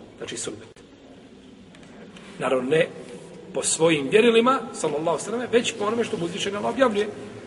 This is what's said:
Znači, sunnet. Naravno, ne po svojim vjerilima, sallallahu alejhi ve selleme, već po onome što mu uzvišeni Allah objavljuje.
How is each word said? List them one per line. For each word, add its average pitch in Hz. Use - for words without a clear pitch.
Znači, 120
sunnet. 113
Naravno, 127
ne 160
po 131
svojim 156
vjerilima, 233
sallallahu 156
alejhi 151
ve -
selleme, 233
već 240
po 208
onome 226
što 208
mu 170
uzvišeni 196
Allah 226
objavljuje. 214